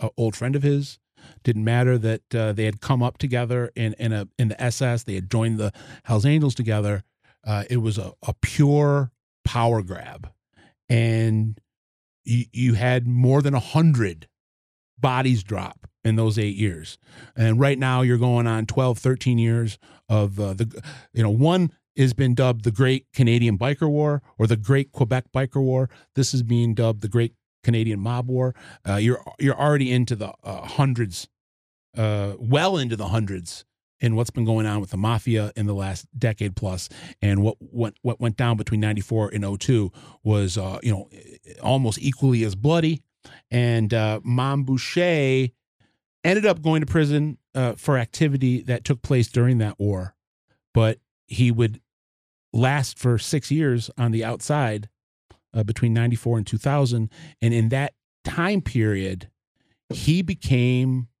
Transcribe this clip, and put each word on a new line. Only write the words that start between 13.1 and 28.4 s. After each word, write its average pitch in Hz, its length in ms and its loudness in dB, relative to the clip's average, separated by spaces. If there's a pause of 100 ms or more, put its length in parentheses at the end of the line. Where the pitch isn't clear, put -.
than 139 120 0
a 127 60 0
hundred 117 680 2 (720)
bodies 127 440 2
drop 95 440 -10 (180)
in 110 120 2
those 110 220 0
eight 104 180 -2
years. 92 420 -4 (380)
And 113 220 4
right 135 200 2
now 131 240 0
you're 123 160 4
going 120 280 2
on 110 200 -2
twelve, 127 320 0
thirteen 127 400 0
years 113 400 0 (300)
of, 104 320 0
uh, 98 140 -4
the, 110 280 -6 (300)
you 117 100 0
know, 104 80 2
one 160 420 2 (240)
has 131 180 2
been 127 200 2
dubbed 123 300 0
the 117 80 0
Great 131 400 2
Canadian 117 460 4
Biker 143 300 -2
War 147 340 0 (160)
or 110 80 2
the 113 100 2
Great 135 360 2
Quebec 127 400 0
Biker 135 300 -2
War. 131 260 2 (260)
This 135 200 0
is 127 80 2
being 117 320 2
dubbed 113 260 0
the 107 80 -4
Great 117 260 0 (300)
Canadian 113 340 2
Mob 120 300 -4
War. 127 260 0 (340)